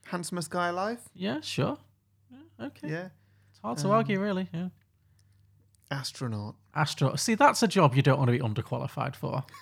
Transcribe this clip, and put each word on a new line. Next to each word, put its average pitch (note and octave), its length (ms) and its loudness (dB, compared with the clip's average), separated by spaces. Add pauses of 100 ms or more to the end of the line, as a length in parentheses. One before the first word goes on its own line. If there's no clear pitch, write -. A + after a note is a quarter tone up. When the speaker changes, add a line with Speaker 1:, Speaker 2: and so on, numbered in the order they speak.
Speaker 1:
Handsomest F3 440 -6
guy F3+ 200 0
alive. G3+ 300 -4 (140)
Speaker 2:
Yeah, G#3+ 280 -6
sure. A3+ 360 -2 (540)
Yeah, C4 360 -14
okay. - 220 -10
Speaker 1:
Yeah. F3 200 -6 (420)
Speaker 2:
It's - 80 -20
hard A#2 200 -6
to D3 80 -2
Speaker 1:
Um, D3 60 4
Speaker 2:
argue, E3+ 280 4
really. F#3+ 320 -2
Yeah. F3 160 -6 (1200)
Speaker 1:
Astronaut. A#2 640 -6 (200)
Speaker 2:
Astronaut. D3+ 440 0
See, A3+ 160 0
that's C#4 280 6
a A3 40 6
job D#3+ 280 6
you C#3 60 4
don't C3+ 180 6
wanna B2+ 120 4
be A#2+ 80 2
underqualified B2+ 760 -4
for. - 280 -4 (180)